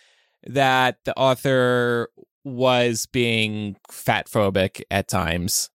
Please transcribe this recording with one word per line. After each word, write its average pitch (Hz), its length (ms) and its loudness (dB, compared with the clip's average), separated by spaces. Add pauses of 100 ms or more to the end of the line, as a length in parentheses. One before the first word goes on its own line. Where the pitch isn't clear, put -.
(460)
that 131 600 2
the - 120 -4
author 123 920 2 (340)
was 123 640 0
being 110 680 -2 (120)
fat - 380 -2
phobic 98 540 0 (100)
at 98 160 -2
times, 87 680 -2